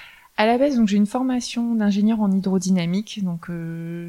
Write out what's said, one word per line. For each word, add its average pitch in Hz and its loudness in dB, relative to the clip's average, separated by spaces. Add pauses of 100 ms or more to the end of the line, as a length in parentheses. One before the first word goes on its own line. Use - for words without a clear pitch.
(360)
à 214 2
la 233 4
base, 277 2
donc, 226 4
j'ai 202 2
une 208 4
formation 247 -2
d'ingénieur 214 2
en 202 2
hydrodynamique. 185 0
Donc, 170 -6
euh, 165 -8